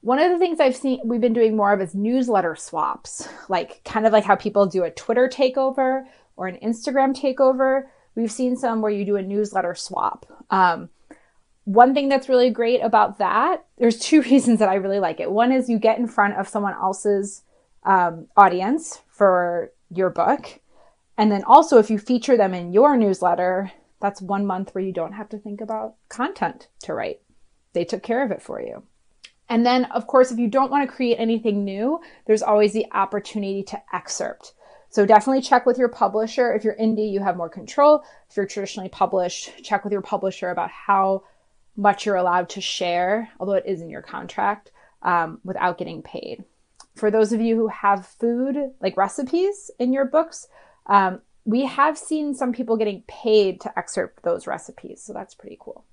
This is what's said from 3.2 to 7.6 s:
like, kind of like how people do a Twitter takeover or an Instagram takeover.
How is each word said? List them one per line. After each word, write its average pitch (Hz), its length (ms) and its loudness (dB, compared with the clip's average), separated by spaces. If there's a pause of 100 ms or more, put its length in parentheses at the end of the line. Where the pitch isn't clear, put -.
like, - 360 -4
kind 220 220 0
of 226 60 4
like 214 120 4
how 196 120 -2
people 202 300 0
do 185 180 -2
a 160 60 -4
Twitter 247 380 -2
takeover 262 760 -2 (320)
or 185 100 -8
an 180 160 -10
Instagram 262 560 -2
takeover. 262 680 0 (300)